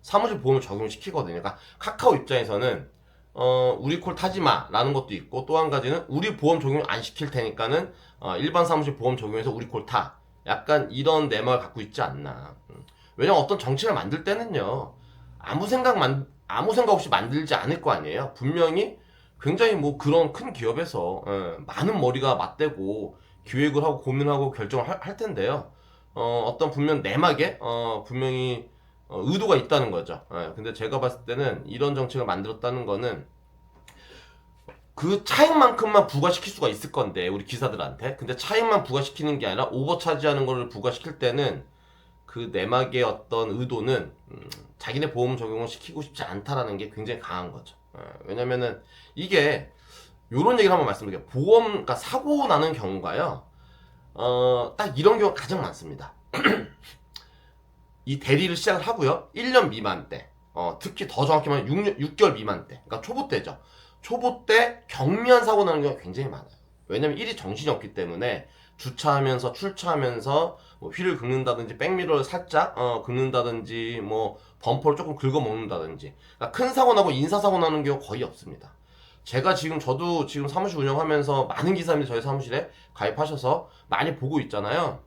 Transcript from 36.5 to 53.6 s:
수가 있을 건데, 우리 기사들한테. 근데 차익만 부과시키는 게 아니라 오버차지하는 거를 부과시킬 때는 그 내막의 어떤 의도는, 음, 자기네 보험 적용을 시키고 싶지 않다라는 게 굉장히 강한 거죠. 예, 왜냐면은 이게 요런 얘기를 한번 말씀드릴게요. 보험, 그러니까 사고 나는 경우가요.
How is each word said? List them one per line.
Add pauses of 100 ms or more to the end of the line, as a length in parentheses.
수가
있을
건데,
우리
기사들한테.
근데
차익만
부과시키는
게
아니라
오버차지하는
거를
부과시킬
때는 (600)
그
내막의
어떤
의도는, (180)
음, (280)
자기네
보험
적용을
시키고
싶지
않다라는
게
굉장히
강한
거죠. (220)
예, (220)
왜냐면은 (340)
이게 (600)
요런
얘기를
한번
말씀드릴게요.
보험,
그러니까
사고
나는
경우가요. (680)